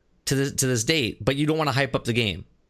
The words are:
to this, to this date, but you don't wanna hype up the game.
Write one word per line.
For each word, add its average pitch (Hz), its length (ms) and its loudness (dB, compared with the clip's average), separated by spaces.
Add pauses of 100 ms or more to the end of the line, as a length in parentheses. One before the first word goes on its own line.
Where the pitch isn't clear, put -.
(260)
to 139 100 0
this, 139 180 0
to - 140 0
this 123 160 2
date, 131 400 0
but 120 140 2
you 147 80 2
don't 156 120 2
wanna 151 140 0
hype 131 240 0
up - 80 -2
the 120 100 -2
game. 101 300 -2 (260)